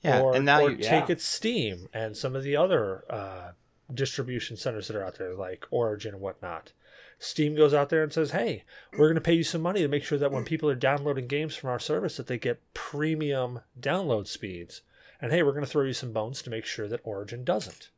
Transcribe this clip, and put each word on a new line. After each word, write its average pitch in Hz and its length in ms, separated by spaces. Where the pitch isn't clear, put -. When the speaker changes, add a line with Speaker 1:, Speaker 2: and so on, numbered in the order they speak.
Speaker 1:
Yeah, 135 200
Speaker 2:
Or, 131 140
Speaker 1:
and 139 100
now 143 160
Speaker 2:
or 143 80
Speaker 1:
you 120 80
Speaker 2:
take 113 300
Speaker 3:
Yeah. 170 40
Speaker 2:
it 165 80
Steam 113 720
and 110 240
some 131 180
of 135 100
the 143 120
other, 131 540
uh, 95 420
distribution 123 640
centers 107 320
that 107 80
are 98 80
out 92 140
there, 92 160
like 92 360
Origin 107 440
and 95 80
whatnot. - 500
Steam 151 360
goes 151 180
out 143 160
there 160 140
and 151 100
says, 151 200
"Hey, 185 320
we're 147 100
gonna 165 120
pay 170 120
you 170 120
some 160 180
money 185 180
to 151 80
make 139 140
sure 147 160
that 139 140
when 131 120
people 156 240
are 139 60
downloading 135 540
games 147 260
from 131 160
our 123 80
service 170 400
that 123 80
they 127 100
get 120 240
premium 143 840
download 139 460
speeds. 87 560
And 123 100
hey, 170 100
we're 139 100
gonna 143 120
throw 139 200
you 131 100
some 123 180
bones 110 300
to - 80
make 113 160
sure 104 220
that 117 160
Origin 107 400
doesn't." 170 540